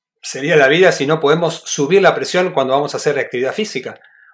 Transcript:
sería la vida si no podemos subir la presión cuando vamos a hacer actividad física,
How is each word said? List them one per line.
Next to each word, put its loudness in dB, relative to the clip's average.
sería -2
la 6
vida 4
si -4
no 0
podemos 0
subir 0
la 4
presión -2
cuando 0
vamos -2
a -6
hacer -2
actividad -4
física, -8